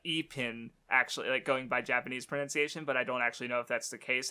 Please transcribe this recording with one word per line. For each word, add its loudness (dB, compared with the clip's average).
Ipin, -4
actually, 2
like, 2
going 2
by 2
Japanese -2
pronunciation, -2
but 2
I 2
don't 0
actually 0
know 0
if -2
that's -2
the -8
case. -2